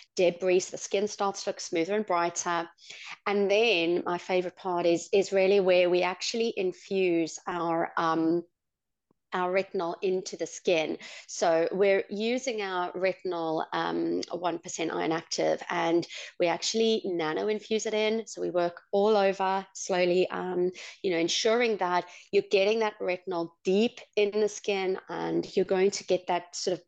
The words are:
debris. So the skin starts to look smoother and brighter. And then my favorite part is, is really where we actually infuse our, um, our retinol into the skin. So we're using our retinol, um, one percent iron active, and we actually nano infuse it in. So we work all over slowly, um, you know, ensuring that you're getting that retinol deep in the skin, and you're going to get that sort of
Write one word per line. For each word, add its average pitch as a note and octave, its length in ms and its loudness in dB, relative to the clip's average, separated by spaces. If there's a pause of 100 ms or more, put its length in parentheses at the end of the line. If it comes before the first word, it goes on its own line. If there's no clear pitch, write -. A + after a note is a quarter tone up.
(140)
debris. F3+ 460 2
So - 120 -10
the - 40 -12
skin G3+ 320 -2
starts G3 360 -4
to G3+ 60 -4
look - 100 -8
smoother F3 360 -2
and G#3+ 80 -2
brighter. F3 640 -2 (580)
And G3+ 240 2
then F3+ 540 2
my F3 140 -4
favorite F3+ 380 -2
part F3 280 -2
is, E3+ 260 2
is G3 220 2
really G3 280 4
where F3+ 280 4
we F3 140 4
actually A3+ 520 -2
infuse F3 920 -2
our, E3+ 500 -2
um, E3 460 2 (880)
our F3+ 200 -2
retinol F#3 480 -2
into F#3 360 -2
the D#3+ 100 -6
skin. D#3+ 500 0 (300)
So E3+ 460 2
we're G3 360 2
using A3+ 540 -4
our F3+ 300 -4
retinol, F3 800 -2
um, E3+ 480 -2 (100)
one E3+ 300 -4
percent E3+ 320 -6
iron F3 180 -2
active, D#3+ 500 -2 (100)
and E3+ 360 0 (320)
we F3 80 2
actually A3 580 0
nano F3 440 -2
infuse G#3+ 380 -2
it G#3+ 80 -4
in. G#3+ 340 0
So - 120 -12
we F3 100 -2
work F3 300 0 (120)
all G#3 240 4
over F#3+ 580 2
slowly, F3+ 560 2
um, F3+ 400 -2 (320)
you F#3+ 80 0
know, E3 80 0
ensuring A3 600 2
that F3+ 260 0 (260)
you're G3 220 2
getting G#3 260 4
that G#3+ 220 0
retinol F3+ 480 -4 (160)
deep G3+ 340 2 (160)
in G#3 160 2
the G#3 180 0
skin, F#3+ 600 -4
and E3 360 -2 (120)
you're F#3+ 80 2
going F#3+ 260 4
to - 140 -8
get F3+ 240 0
that F3 260 -4
sort F#3 240 -4
of - 100 -18